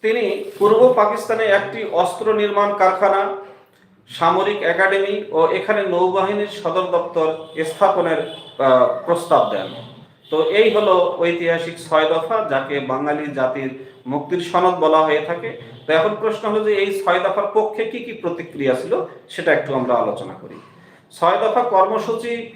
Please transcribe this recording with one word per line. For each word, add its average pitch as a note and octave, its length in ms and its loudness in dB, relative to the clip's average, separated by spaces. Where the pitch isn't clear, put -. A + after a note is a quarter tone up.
তিনি A3 420 -2
পূর্ব A3+ 380 6
পাকিস্তানে A3 480 0
একটি G#3 480 0
অস্ত্র G#3 400 0
নির্মাণ G3+ 460 2
কারখানা, F#3+ 580 2
সামরিক F#3+ 540 0
একাডেমি G3 680 2
ও D#3+ 140 4
এখানে G3+ 360 0
নৌবাহিনীর F#3+ 640 0
সদর - 460 -4
দপ্তর E3+ 360 0
স্থাপনের, E3+ 560 0
আহ, B2+ 280 6
প্রস্তাব E3+ 440 2
দেন। - 160 -4
তো D#3 120 0
এই G#3 320 4
হলো F3+ 440 2
ঐতিহাসিক E3+ 560 -2
ছয় D#3 200 2
দফা, E3 420 0
যাকে C3+ 300 -2
বাঙালি D3 540 -4
জাতির C3 360 -2
মুক্তির C#3+ 340 -4
সনদ F3+ 340 0
বলা D#3 240 2
হয়ে D3+ 220 2
থাকে। E3+ 300 -8
তো D#3 60 0
এখন D#3+ 180 2
প্রশ্ন G#3+ 280 -4
হলো G#3+ 160 0
যে G#3+ 100 2
এই G3 300 -2
ছয় F3 160 2
দফার G3 340 -2
পক্ষে G#3+ 300 -2
কি A#3 140 -8
কি A#3 140 -12
প্রতিক্রিয়া E3 600 -4
ছিল, - 320 -4
সেটা E3 240 0
একটু C3+ 220 0
আমরা B2 200 0
আলোচনা G2+ 480 -4
করি। - 120 -16
ছয় F#3 260 0
দফা A3+ 240 0
কর্মসূচি A3+ 920 -2